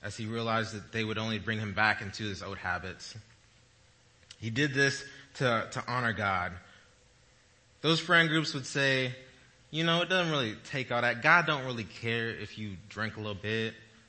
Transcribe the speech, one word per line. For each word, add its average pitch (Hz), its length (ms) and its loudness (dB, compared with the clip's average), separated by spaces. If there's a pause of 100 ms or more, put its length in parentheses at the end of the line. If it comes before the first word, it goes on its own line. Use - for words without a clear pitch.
as 104 140 -8
he 110 100 -6
realized 113 480 0
that 104 200 -10
they 113 100 0
would 110 140 -2
only 110 200 -2
bring 107 220 -2
him 107 140 -4
back 107 280 4
into 101 220 -8
his 98 180 -6
old 95 160 -8
habits. 90 560 -6 (1300)
He 110 100 -6
did 135 240 0
this 139 300 2 (320)
to, 117 360 2
to 127 160 -6
honor 120 260 0
God. 95 400 0 (1300)
Those 160 180 4
friend 165 300 6
groups 156 240 0
would 131 140 -6
say, 131 480 2 (560)
"You 156 120 -2
know, 170 200 4
it 170 60 -4
doesn't 175 220 2
really 120 240 0 (140)
take 131 220 -4
all 120 100 2
that. 117 220 0
God 165 240 8
don't 143 180 0
really 120 180 -4
care 113 460 -4
if 104 300 -10
you 101 180 -8 (120)
drink 107 280 -6
a - 20 -12
little 107 140 -6
bit 110 400 -2 (360)